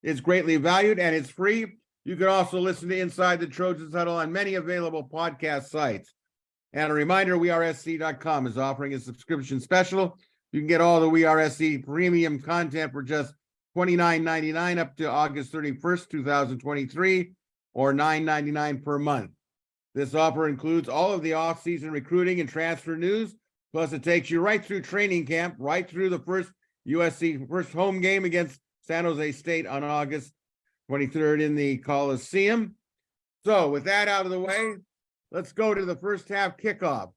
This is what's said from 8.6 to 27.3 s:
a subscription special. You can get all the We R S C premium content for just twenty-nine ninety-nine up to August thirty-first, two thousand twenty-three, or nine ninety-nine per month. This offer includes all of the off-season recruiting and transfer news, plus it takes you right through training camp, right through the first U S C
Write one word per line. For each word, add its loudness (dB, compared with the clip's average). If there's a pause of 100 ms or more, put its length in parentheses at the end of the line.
a -6
subscription -6
special. 2 (320)
You -2
can -6
get 4
all 8
the 6
We 6
R 6
S 2
C 0
premium 2
content -2
for -8
just -4 (420)
twenty-nine 4
ninety-nine -2
up -6
to -2
August -2
thirty-first, -4
two -6
thousand 0
twenty-three, -2 (440)
or 2
nine 2
ninety-nine -2
per -2
month. -2 (640)
This -4
offer 2
includes 0
all 2
of -4
the -2
off-season -4
recruiting 0
and -4
transfer -4
news, -2 (360)
plus -2
it -6
takes 2
you 2
right 2
through -6
training -2
camp, -4
right -2
through -2
the -2
first -4 (360)
U 2
S -2
C -2 (100)